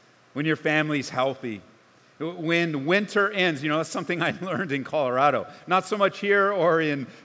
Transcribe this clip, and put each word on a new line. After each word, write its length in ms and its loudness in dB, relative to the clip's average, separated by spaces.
when 120 -4
your 120 2
family's 520 0
healthy, 540 -4
when 680 -2
winter 460 2
ends. 320 0
You 60 -2
know, 80 2
that's 120 -2
something 320 -4
I 180 0
<laughs> 40 -14
learned 300 -4
in 100 -2
Colorado. 640 2
Not 180 2
so 100 -4
much 220 2
here 320 4
or 300 4
in, 260 -2